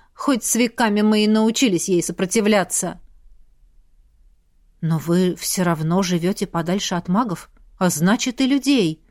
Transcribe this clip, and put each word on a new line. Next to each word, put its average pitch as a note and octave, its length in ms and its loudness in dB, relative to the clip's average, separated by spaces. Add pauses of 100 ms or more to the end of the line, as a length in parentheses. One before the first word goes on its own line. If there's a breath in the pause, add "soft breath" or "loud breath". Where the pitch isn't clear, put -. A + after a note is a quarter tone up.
(140)
хоть C4 300 -2
с - 120 -2
веками A3+ 460 0
мы G#3+ 220 4
и G#3+ 40 2
научились A3 600 2
ей F3 160 2
сопротивляться». G3 960 -2 (1800)
«Но D#3+ 160 0
вы E3+ 380 0
все - 280 -4
равно E3+ 400 0
живете F3+ 420 -2
подальше F3 500 -4
от E3+ 120 -6
магов, G3 420 -2 (280)
а F3+ 120 0
значит G3+ 520 0
и C4+ 40 4
людей», B3+ 640 0